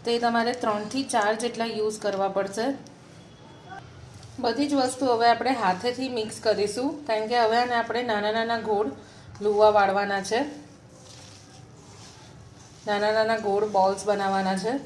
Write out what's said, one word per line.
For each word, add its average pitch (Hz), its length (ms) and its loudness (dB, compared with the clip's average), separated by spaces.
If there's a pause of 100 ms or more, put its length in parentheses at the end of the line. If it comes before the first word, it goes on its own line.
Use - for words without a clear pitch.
તો 233 80 -2
એ 233 80 0
તમારે 233 340 2
ત્રણથી 214 500 -2
ચાર 226 320 0
જેટલા 226 300 -4
યુઝ 214 340 -4
કરવા 196 280 -2
પડશે. 196 460 -2 (1700)
બધી 247 280 0
જ 294 60 0
વસ્તુ 269 320 0
હવે 233 240 4
આપણે 233 220 2
હાથેથી 240 580 -2
મિક્સ 220 300 -6
કરીશું, 226 680 0
કારણ 220 220 0
કે 240 120 2
હવે 226 180 4
આને 247 180 0
આપણે 233 280 -2
નાના 214 280 0
નાના 226 260 -2
ગોળ 214 340 0 (500)
લુવા 208 280 6
વાળવાના 202 520 2
છે, 220 200 -2 (2500)
નાના 208 240 2
નાના 220 260 2
ગોળ 208 280 0
બોલ્સ 196 400 2
બનાવવાના 196 520 0
છે. 226 280 -2